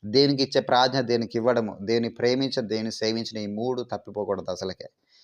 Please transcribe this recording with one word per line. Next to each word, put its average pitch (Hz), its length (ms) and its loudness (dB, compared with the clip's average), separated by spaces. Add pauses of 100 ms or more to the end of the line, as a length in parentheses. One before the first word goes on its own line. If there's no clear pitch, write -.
దేనికి 135 380 4
ఇచ్చే 135 180 2
ప్రాధాన్యత, 127 440 4
దేనికి 117 320 0
ఇవ్వడము, 117 440 0
దేన్ని 117 280 0
ప్రేమించడం, 123 600 0
దేన్ని 110 220 -4
సేవించడం, 110 500 -4
ఈ 104 60 -6
మూడు 120 340 -4
తప్పిపోకూడదు 101 680 -6
అసలుకే. 92 380 -8 (340)